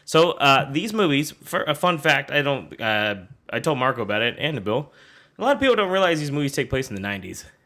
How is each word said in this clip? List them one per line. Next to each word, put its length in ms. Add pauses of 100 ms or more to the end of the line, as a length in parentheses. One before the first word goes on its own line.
So, 260
uh, 400
these 200
movies, 380 (140)
for 220
a 100
fun 240
fact, 320
I 100
don't, 400
uh, 340 (360)
I 80
told 180
Marco 240
about 220
it 160
and 160
to 60
Bill. 300 (460)
A 60
lot 100
of 60
people 160
don't 160
realize 280
these 120
movies 220
take 140
place 220
in 60
the 60
nineties 440 (200)